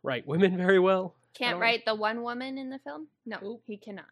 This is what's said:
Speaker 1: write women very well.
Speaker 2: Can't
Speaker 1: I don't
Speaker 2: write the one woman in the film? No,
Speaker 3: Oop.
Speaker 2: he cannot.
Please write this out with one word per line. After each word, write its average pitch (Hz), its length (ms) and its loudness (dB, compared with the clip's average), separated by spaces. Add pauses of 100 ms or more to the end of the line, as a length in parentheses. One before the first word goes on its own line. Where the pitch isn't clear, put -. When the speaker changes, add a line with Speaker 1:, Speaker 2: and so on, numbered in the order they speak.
Speaker 1:
write 127 240 -4
women 185 300 4
very 185 220 6
well. 185 360 2 (200)
Speaker 2:
Can't 247 140 -2
Speaker 1:
I - 40 0
don't 185 80 -2
Speaker 2:
write 226 240 2
the 220 100 2
one 220 280 -2
woman 254 340 -8
in 262 140 -8
the 269 80 -12
film? 302 280 -12 (180)
No, 214 200 -8
Speaker 3:
Oop. 226 220 -10
Speaker 2:
he 208 100 -10
cannot. 196 340 -14